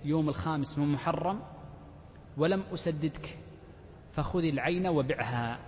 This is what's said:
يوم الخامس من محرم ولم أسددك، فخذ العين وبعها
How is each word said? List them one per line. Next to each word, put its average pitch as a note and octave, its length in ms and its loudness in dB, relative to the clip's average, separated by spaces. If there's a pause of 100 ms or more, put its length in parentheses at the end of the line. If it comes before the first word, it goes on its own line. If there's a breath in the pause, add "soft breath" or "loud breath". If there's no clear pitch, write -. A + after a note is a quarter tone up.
يوم D3+ 240 4
الخامس D3 500 0
من D3 100 4
محرم E3 520 2 (960)
ولم F3+ 260 4 (100)
أسددك، D#3+ 640 -2 (720)
فخذ E3+ 340 0
العين D#3+ 420 2
وبعها B2 800 2